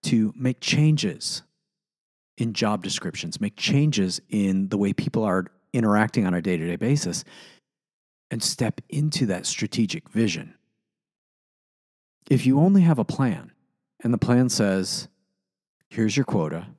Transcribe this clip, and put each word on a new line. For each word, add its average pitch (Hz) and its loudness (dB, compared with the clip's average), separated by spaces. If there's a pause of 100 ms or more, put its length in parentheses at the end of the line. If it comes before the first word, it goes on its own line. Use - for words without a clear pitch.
to 110 2
make 127 -4
changes - 0 (920)
in 117 -2
job 104 -2
descriptions, - -8
make 104 -6
changes 139 0
in 98 0
the 101 -2
way 101 0
people - -2
are 92 0 (260)
interacting 107 2
on 92 0
a 85 -2
day-to-day 87 -2
basis, 120 -2 (1040)
and 113 -6
step - -4
into 147 -2
that 90 -4
strategic - -4
vision. 98 -2 (1800)
If 127 4
you 135 6
only 190 6
have 165 6
a 113 0
plan, - -4 (500)
and 117 0
the 117 0
plan 123 4
says, 95 -2 (840)
"Here's 110 -2
your 139 2
quota 82 -4 (100)